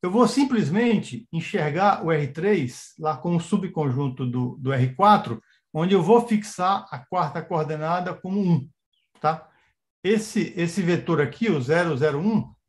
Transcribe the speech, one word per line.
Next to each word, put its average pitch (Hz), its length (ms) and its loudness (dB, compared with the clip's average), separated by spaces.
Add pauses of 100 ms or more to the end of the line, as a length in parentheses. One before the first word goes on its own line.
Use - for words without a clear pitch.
Eu 180 80 -2
vou 233 160 6
simplesmente 220 1040 0
enxergar 170 720 0
o 165 60 0
R 147 160 0
três 160 720 -2
lá 156 160 -2
como 175 240 0
subconjunto 143 840 -2
do, 123 320 -4
do 135 160 -4
R 131 200 0
quatro, 202 480 4 (320)
onde 175 220 2
eu 180 80 4
vou 226 240 4
fixar 196 640 -2
a 143 80 -10
quarta 170 420 -4
coordenada 160 720 -4
como 185 260 -6
um, 170 300 0 (520)
tá? 160 280 -2 (540)
Esse, 208 540 0
esse 170 240 -2
vetor 170 400 0
aqui, 175 280 -2
o 151 120 2
zero 156 360 0
zero 143 220 0
um 214 340 0 (160)